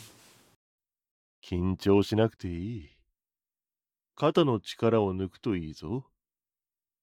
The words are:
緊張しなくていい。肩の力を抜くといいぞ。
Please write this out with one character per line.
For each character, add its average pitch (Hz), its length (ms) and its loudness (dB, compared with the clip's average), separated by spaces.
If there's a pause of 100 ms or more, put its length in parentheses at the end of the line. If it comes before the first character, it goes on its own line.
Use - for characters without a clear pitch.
(1400)
緊 90 340 -2
張 101 280 4
し - 100 -6
な 110 160 2
く - 60 -20
て - 100 -12
い 92 380 -8
い。 - 120 -20 (1160)
肩 160 300 2
の 120 160 0
力 113 420 0
を 95 100 0
抜 95 180 -4
く - 100 -20
と 104 160 -2
い 80 140 -6
い 78 40 -14
ぞ。 110 340 -10 (960)